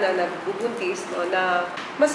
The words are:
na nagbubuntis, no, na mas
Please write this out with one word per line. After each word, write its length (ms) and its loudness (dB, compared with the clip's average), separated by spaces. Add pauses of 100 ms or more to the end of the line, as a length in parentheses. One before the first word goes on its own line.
na 60 4 (100)
nagbubuntis, 880 -2
no, 240 -2
na 320 2 (320)
mas 180 6